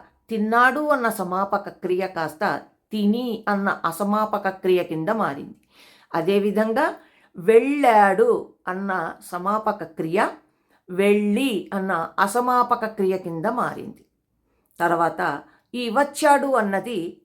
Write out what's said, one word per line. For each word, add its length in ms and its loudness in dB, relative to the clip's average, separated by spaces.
తిన్నాడు 500 2
అన్న 300 0
సమాపక 600 -4
క్రియ 380 -4
కాస్త 540 -4
తిని 560 -2
అన్న 380 -2
అసమాపక 640 -2
క్రియ 340 0
కింద 260 -6
మారింది. 460 -4
అదేవిధంగా 800 0
వెళ్ళాడు 1200 4
అన్న 480 -4
సమాపక 520 -2
క్రియ 440 -2
వెళ్ళి 840 2
అన్న 360 -2
అసమాపక 680 0
క్రియ 320 -2
కింద 280 -8
మారింది. 600 -6
తర్వాత 600 0
ఈ 140 -4
వచ్చాడు 580 2
అన్నది 760 -2